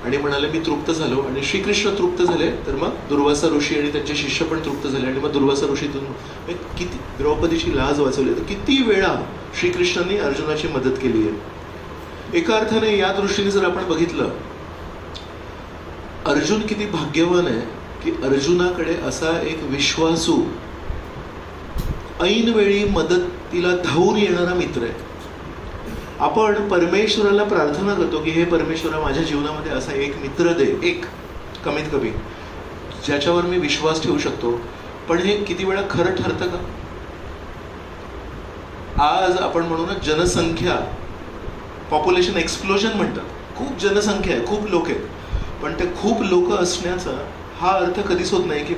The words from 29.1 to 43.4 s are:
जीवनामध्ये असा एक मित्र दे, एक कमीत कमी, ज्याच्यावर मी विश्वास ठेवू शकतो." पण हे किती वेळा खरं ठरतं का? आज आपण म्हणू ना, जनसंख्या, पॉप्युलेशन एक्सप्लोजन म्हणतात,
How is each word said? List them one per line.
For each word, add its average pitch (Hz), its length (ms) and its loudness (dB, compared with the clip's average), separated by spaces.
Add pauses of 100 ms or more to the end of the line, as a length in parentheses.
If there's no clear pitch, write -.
जीवनामध्ये 151 500 0
असा 131 200 -2
एक 139 240 0
मित्र 156 360 2
दे, - 360 2
एक - 160 -2 (600)
कमीत 151 280 -2
कमी, 117 180 0 (960)
ज्याच्यावर 165 360 2
मी 175 160 0
विश्वास 156 440 0
ठेवू 151 160 2
शकतो." 120 420 -2 (480)
पण 170 100 4
हे 202 180 2
किती 190 280 -2
वेळा 190 260 0
खरं 175 240 2
ठरतं 180 320 -2
का? 175 120 -2 (2500)
आज 180 340 4
आपण 170 260 0
म्हणू 165 240 -2
ना, 196 60 -4
जनसंख्या, 165 1000 0 (960)
पॉप्युलेशन 180 460 4
एक्सप्लोजन 196 580 0
म्हणतात, - 640 -4